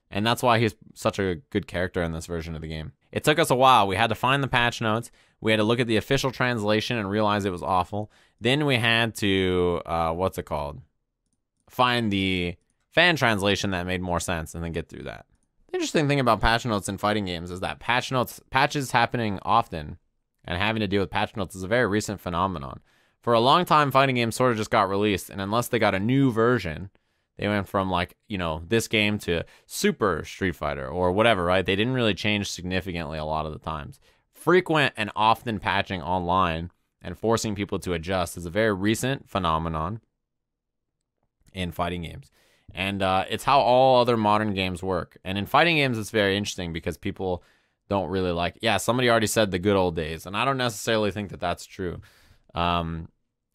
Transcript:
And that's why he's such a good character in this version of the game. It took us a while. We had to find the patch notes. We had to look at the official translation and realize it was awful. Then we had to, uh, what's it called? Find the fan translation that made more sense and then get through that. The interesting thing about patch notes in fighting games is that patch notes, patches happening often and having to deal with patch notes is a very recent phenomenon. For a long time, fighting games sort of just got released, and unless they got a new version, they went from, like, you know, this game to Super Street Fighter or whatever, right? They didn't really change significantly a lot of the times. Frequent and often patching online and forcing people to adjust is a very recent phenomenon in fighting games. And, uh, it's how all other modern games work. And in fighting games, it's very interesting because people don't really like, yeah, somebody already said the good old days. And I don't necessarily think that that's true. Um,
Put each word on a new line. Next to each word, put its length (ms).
And 160
that's 160
why 160
he's 160
such 240
a 180
good 160
character 380
in 80
this 140
version 300
of 60
the 60
game. 240
It 120
took 160
us 120
a 40
while. 320
We 80
had 120
to 80
find 280
the 40
patch 340
notes. 300
We 120
had 60
to 60
look 160
at 80
the 100
official 340
translation 640
and 120
realize 360
it 60
was 120
awful. 480
Then 240
we 100
had 400
to, 720
uh, 260
what's 260
it 60
called? 380
Find 420
the 440
fan 280
translation 540
that 140
made 160
more 200
sense 340
and 80
then 80
get 160
through 160
that. 220
The 80
interesting 320
thing 140
about 180
patch 260
notes 220
in 100
fighting 280
games 260
is 80
that 200
patch 320
notes, 280
patches 420
happening 500
often 560
and 120
having 220
to 80
deal 140
with 80
patch 260
notes 200
is 80
a 40
very 200
recent 340
phenomenon. 580
For 120
a 80
long 240
time, 260
fighting 240
games 200
sort 160
of 60
just 120
got 180
released, 420
and 120
unless 260
they 120
got 160
a 40
new 320
version, 580
they 120
went 180
from, 220
like, 260
you 80
know, 280
this 220
game 320
to 240
Super 580
Street 320
Fighter 320
or 240
whatever, 320
right? 220
They 100
didn't 200
really 180
change 360
significantly 680
a 80
lot 200
of 60
the 80
times. 400
Frequent 640
and 220
often 420
patching 420
online 720
and 160
forcing 380
people 240
to 120
adjust 460
is 80
a 60
very 220
recent 540
phenomenon 720
in 220
fighting 300
games. 280
And, 280
uh, 280
it's 160
how 140
all 420
other 160
modern 360
games 300
work. 400
And 140
in 80
fighting 320
games, 200
it's 140
very 260
interesting 360
because 240
people 460
don't 220
really 220
like, 300
yeah, 160
somebody 320
already 180
said 240
the 80
good 160
old 200
days. 300
And 100
I 80
don't 140
necessarily 540
think 180
that 100
that's 260
true. 360
Um, 540